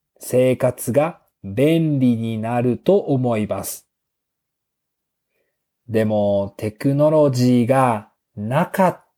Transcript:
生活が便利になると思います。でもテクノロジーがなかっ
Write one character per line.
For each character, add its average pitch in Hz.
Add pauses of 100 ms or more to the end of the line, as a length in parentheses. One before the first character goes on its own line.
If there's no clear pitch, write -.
(200)
生 127
活 123
が 151 (200)
便 147
利 123
に 113
な 117
る 120
と 190
思 127
い 107
ま 95
す。 - (2000)
で 110
も 101
テ 107
ク 139
ノ 147
ロ 151
ジ 123
ー -
が 127 (260)
な 127
か 190
っ - (140)